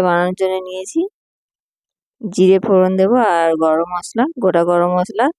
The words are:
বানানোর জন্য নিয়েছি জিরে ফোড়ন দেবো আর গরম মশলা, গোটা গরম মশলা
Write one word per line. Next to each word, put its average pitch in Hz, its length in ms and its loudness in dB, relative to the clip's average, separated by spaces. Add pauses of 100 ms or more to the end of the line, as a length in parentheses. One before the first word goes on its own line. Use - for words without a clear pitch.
বানানোর 175 300 0
জন্য 185 180 -2 (120)
নিয়েছি 185 320 -8 (1200)
জিরে 185 440 2
ফোড়ন 185 320 4
দেবো 196 180 2 (140)
আর 170 200 2 (140)
গরম 160 280 0
মশলা, 180 320 -4 (160)
গোটা 180 240 2
গরম 175 300 0
মশলা 196 320 -2 (140)